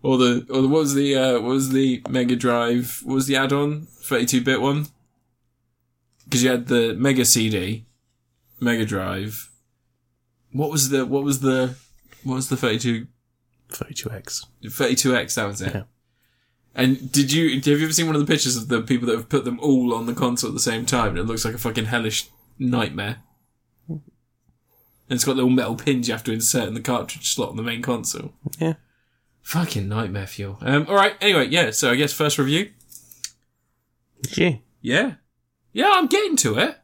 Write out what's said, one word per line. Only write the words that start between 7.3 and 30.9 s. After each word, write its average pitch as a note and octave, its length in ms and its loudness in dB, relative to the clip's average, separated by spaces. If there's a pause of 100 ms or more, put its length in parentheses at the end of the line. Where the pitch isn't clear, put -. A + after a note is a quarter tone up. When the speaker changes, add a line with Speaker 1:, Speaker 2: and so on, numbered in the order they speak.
Speaker 1:
D, G#2 340 -4 (760)
Mega A#2 260 0
Drive. G2 640 -6 (1000)
What D3 180 -2
was C#3+ 180 0
the, C3+ 160 0
what C3+ 200 -2
was C#3 160 -2
the, C3 340 0 (500)
what C3 120 -4
was C3 120 -4
the C3 80 -2
thirty-two? A#2 520 -2 (600)
Speaker 2:
Thirty-two - 440 -10
X. - 340 -12 (200)
Speaker 1:
Thirty-two B2+ 500 0
X, - 180 -2
that A2 120 -2
was G2+ 140 -8
it. F#2 140 -6
Speaker 2:
Yeah. G2 80 -4 (880)
Speaker 1:
And C3 380 0
did C#3 220 2
you, D#3 240 2
have C3+ 100 -2
you D3 160 4
ever D#3+ 100 -2
seen E3 140 2
one D#3+ 80 0
of D3 100 2
the E3 80 2
pictures C3 240 0
of A2+ 120 -6
the A#2+ 120 2
people A#2+ 280 0
that A2+ 80 4
have A2+ 120 -6
put C3+ 160 0
them A#2+ 160 -4
all B2+ 320 4
on A#2 140 -2
the A#2 80 -2
console A#2+ 360 0
at - 40 -6
the G#2+ 60 -4
same A2+ 260 -2
time? A2 300 2
It A2 80 -2
looks A2+ 200 -4
like A2+ 100 -2
a A#2+ 40 -10
fucking A2 280 -4
hellish A2+ 420 -2 (320)
nightmare. A2 560 -2 (720)
And D#3 120 -10 (1080)
it's B2+ 160 -2
got C3+ 100 0
little B2+ 160 2
metal A#2 240 2
pins B2 320 -2
you A#2 80 -2
have A2+ 100 -10
to A#2+ 80 -2
insert A2+ 360 0
in G#2 60 -6
the A2+ 60 -8
cartridge - 540 -4
slot A2 160 -4
on - 60 -10
the A#2 80 -6
main A#2 180 -6
console. - 500 -6 (280)
Speaker 2:
Yeah. D#3+ 140 0 (680)
Speaker 1:
Fucking A#2 460 -4
nightmare G2+ 400 -6
fuel. G2+ 320 -12
Um, C#3+ 280 0
all G3 60 -2